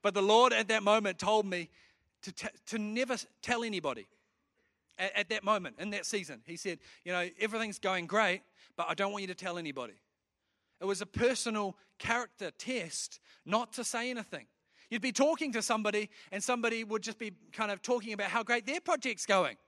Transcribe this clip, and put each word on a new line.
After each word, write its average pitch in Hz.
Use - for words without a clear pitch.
but 202
the 202
Lord 226
at 220
that 220
moment 202
told 208
me 175
to, 196
t-, -
to 226
never 233
s-, -
tell 240
anybody 143
at, 190
at 202
that 214
moment, 190
in 202
that 196
season. 160
He 170
said, 170
"You 180
know, 180
everything's 220
going 185
great, 190
but 165
I 160
don't 196
want 202
you 190
to 180
tell 175
anybody." 135
It 185
was 196
a 202
personal 220
character 233
test -
not 226
to 247
say 240
anything. 175
You'd 226
be 254
talking 302
to 220
somebody, 208
and 196
somebody 233
would 214
just 226
be 214
kind 214
of 196
talking 226
about 202
how 226
great 240
their 294
project's 269
going. 175